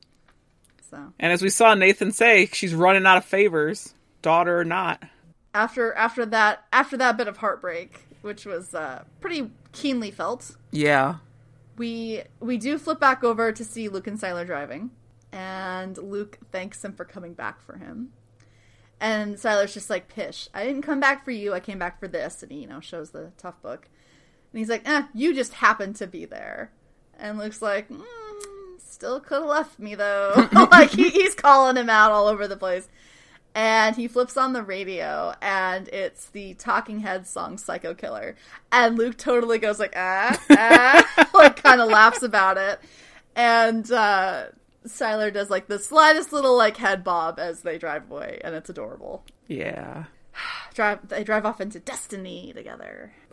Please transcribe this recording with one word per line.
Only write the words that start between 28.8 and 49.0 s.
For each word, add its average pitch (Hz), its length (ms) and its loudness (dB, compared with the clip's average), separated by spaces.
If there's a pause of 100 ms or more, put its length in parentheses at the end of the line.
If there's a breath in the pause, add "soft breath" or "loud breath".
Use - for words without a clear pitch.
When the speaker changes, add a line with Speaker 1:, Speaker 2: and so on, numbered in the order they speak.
Speaker 1:
coulda 294 280 -6
left 302 320 -4
me, 208 160 -14
though." 202 540 2
<laughs> 370 220 8
Like, 330 200 10
he, 262 180 2
he's 370 260 2
calling 269 400 6
him 240 140 -2
out 214 220 6
all 208 160 2
over 208 200 0
the 196 100 -12
place. 185 300 -6 (680 soft breath)
And 220 400 2
he 240 120 -6
flips 247 300 -2
on 269 160 0
the 240 100 -6
radio, 180 800 -8
and 190 480 -4
it's - 400 -10
the 202 260 -16
Talking 226 460 -6
Heads 190 280 -10
song, 180 300 -12
Psycho 170 340 -10
Killer. 113 420 -12 (360 loud breath)
And 233 260 4
Luke 226 200 -2
totally 233 420 0
goes 214 200 -4
like, 202 180 -6
"Ah, 190 420 -2 (100)
ah," 247 800 8
<laughs> - 20 2
like, 302 280 10
kinda 247 240 8
laughs 220 380 6
about 196 340 2
it. 196 220 -4 (560 soft breath)
And, 226 560 2
uh, 190 540 0 (420)
Siler 214 440 -4
does, 202 200 -6
like, 190 160 -4
the 208 120 -6
slightest 311 540 2
little, 262 240 2
like, 214 200 2
head 196 280 -4
bob 170 340 -4
as 170 220 -10
they 165 160 -8
drive 156 340 -10
away, - 320 -14
and 170 120 -12
it's 156 160 -16
adorable. 131 520 -16 (240)